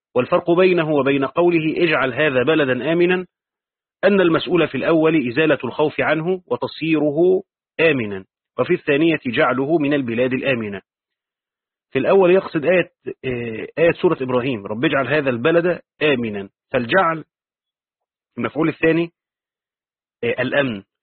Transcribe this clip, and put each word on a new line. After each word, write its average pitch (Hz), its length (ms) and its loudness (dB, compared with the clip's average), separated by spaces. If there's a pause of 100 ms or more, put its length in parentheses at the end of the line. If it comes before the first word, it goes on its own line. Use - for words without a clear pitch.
(160)
والفرق 170 340 0
بينه 175 400 4
وبين 139 340 2
قوله 165 600 0
"اجعل 135 300 0
هذا 131 280 0
بلدا 139 500 0
آمنا" 180 340 0 (760)
أن 196 160 4
المسؤول 165 480 2
في - 60 -10
الأول 156 540 2
إزالة 143 360 0
الخوف 139 360 -2
عنه 160 460 -2
وتصيره 151 960 0 (380)
آمنا، 113 440 0 (340)
وفي 131 160 0
الثانية 156 520 0
جعله 131 520 0
من 147 160 0
البلاد 123 380 -2
الآمنة. 113 480 -4 (1080)
في - 80 -2
الأول 175 320 4
يقصد 180 340 0
آية، 175 260 2 (340)
آه، 120 420 -6 (120)
آية 165 140 4
سورة 165 300 0
إبراهيم، 123 440 -2
"رب 107 180 -6
اجعل 143 240 0
هذا 139 220 0
البلد 165 500 0 (220)
آمنا"، 113 460 -2 (220)
فالجعل 156 540 0 (1120)
المفعول 131 300 -2
الثاني، 160 420 0 (1120)
آه، 117 180 -2
الأمن، 127 400 -2 (200)